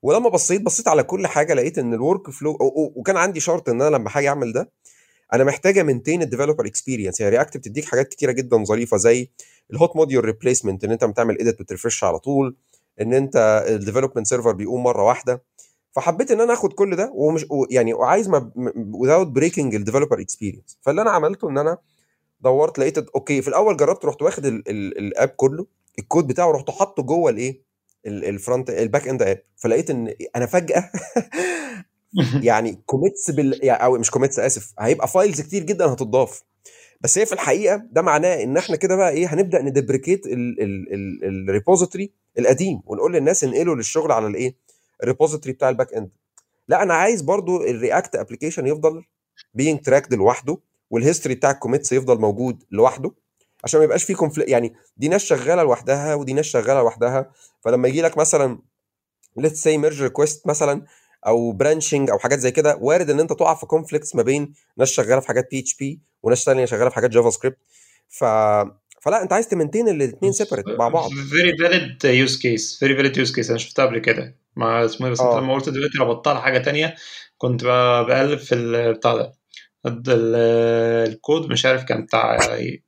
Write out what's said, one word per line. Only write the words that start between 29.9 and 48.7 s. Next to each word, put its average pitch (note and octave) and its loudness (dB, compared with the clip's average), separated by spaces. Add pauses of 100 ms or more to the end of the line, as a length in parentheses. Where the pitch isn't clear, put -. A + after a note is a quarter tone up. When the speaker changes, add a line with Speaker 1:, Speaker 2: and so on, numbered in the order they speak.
Speaker 1:
ان A#2 -4 (220)
انا A#2+ -2
فجاه F3+ 0
<laughs> - - (1200)
Speaker 2:
<laughs> C3+ 0
Speaker 1:
يعني A2 0
كوميتس E3+ -2
بال-، C3+ 0
يعني، B2 4
او B2+ 4
مش A2+ -2
كوميتس، C3 0
اسف، A2+ -2
هيبقى A#2+ 0
فايلز F#3 2
كتير F3 -6
جدًا F3 -2
هتضاف. B2+ 0 (580)
بس - 0
هي A3 4
في A3 -4
الحقيقه G3 0
ده D#3+ 0
معناه E3 2
ان C3 -2
احنا F3+ -2
كده F#3 0
بقى F#3 4
ايه، D#3 -2
هنبدا F3 0
ندبريكيت C3+ -2
ال-، B2 -4
ال-، G2 -6
ال-، F#2+ -6
الريبوزيتوري F3 0 (260)
القديم، C3+ 2
ونقول B2 -2
للناس D#3+ 2
انقلوا D3+ 0
للشغل D3 -2
على A2 2
الايه، A2 -4 (460)
الريبوزيتوري D3+ -2
بتاع C3 0
الباك B2 -2
اند. G#2 -8 (580)
لا، F3+ 4
انا F3+ 2
عايز F#3 2
برضو F3+ 0
الرياكت A#2+ -2
ابلكيشن C#3 -6
يفضل D#3 -2 (500)